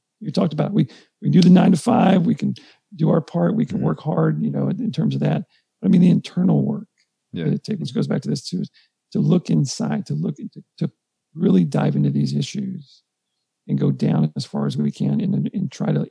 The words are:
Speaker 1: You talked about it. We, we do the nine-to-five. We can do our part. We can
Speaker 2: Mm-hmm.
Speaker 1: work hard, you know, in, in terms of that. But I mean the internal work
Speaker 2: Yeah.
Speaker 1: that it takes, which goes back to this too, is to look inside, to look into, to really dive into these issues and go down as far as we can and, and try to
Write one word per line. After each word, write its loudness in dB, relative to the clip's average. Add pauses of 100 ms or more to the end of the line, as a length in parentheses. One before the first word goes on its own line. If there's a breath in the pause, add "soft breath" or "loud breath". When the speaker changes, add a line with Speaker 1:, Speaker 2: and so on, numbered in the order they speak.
(200)
Speaker 1:
You -10
talked 0
about -2
it. -6
We, 2 (340 loud breath)
we -2
do 6
the 8
nine-to-five. 4
We 0
can -4 (400 loud breath)
do 0
our 2
part. -2
We 0
can -6
Speaker 2:
Mm-hmm. -2
Speaker 1:
work -2
hard, 0
you -2
know, -2
in, -4
in -4
terms -2
of -4
that. -2 (360)
But 0
I 4
mean 6
the 6
internal 0
work -6 (440)
Speaker 2:
Yeah. -6
Speaker 1:
that 0
it -6
takes, -6
which -8
goes -2
back -4
to -8
this -6
too, -6
is -8 (420 soft breath)
to -2
look 2
inside, -2
to -6
look -6
into, -14 (160)
to -4 (440)
really 4
dive -2
into 2
these -2
issues -8 (680)
and -2
go 0
down 0
as -6
far -6
as -4
we -2
can -2
and, -2
and -4
try -4
to -2